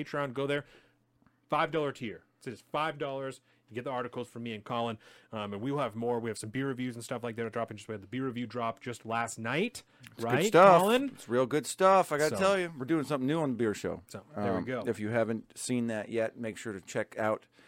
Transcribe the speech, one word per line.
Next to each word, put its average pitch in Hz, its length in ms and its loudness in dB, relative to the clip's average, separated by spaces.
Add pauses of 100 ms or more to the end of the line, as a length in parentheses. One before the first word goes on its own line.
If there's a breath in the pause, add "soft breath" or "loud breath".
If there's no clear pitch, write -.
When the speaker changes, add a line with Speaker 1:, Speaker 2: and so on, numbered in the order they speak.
Speaker 1:
Patreon, 143 300 -4
go 139 140 -2
there. 143 160 -2 (840 soft breath)
Five 156 220 2
dollar 147 220 0
tier. 104 300 -10 (180)
So 135 100 -10
it's 107 120 -14 (100)
five 151 260 -2
dollars. 135 420 -6 (300 soft breath)
You 107 60 -10
get 120 80 -6
the 143 60 -4
articles 123 380 -6
from 117 140 -12
me 117 100 -6
and 104 100 -10
Colin, 117 360 -4 (340 loud breath)
um, 104 220 -6
and 101 80 -8
we 135 100 -4
will 143 60 -2
have 120 180 -2
more. 117 240 -2
We 117 80 -6
have 107 80 -6
some 110 140 -12
beer 135 180 -4
reviews 127 280 -6
and 120 80 -12
stuff 117 200 -8
like 117 120 -6
that 113 160 -6
dropping. 113 260 -6
Just - 100 -18
we 113 40 -8
had 104 100 -10
the 98 40 -18
beer 131 200 -6
review 120 200 -4
drop 117 340 -4
just - 260 -10
last 113 320 -2
night, 135 440 -2 (300 loud breath)
Speaker 2:
It's - 100 -10
Speaker 1:
right, 117 200 2
Speaker 2:
good 196 60 2
stuff. 180 340 10
Speaker 1:
Colin? 247 320 4
Speaker 2:
It's - 140 -20
real 127 180 4
good 139 200 0
stuff, 190 460 4
I 147 60 0
gotta 156 180 2
Speaker 1:
So 196 60 0
Speaker 2:
tell 196 160 4
you. 175 200 -2
We're 123 60 -4
doing 151 200 2
something 127 220 0
new 160 140 2
on 147 120 0
the 113 40 -2
beer 110 160 2
show. 85 360 -4
Speaker 1:
So, 101 120 -14 (160)
there 101 160 0
we 92 60 0
Speaker 2:
Um, 87 60 -2
Speaker 1:
go. 120 220 -6
Speaker 2:
if 107 140 -2
you 104 80 -4
haven't 113 500 -2
seen 123 280 -2
that 110 240 -4
yet, 110 260 -2
make 113 220 -8
sure 110 160 -8
to 95 80 -10
check - 360 -6
out, 110 280 0 (220 soft breath)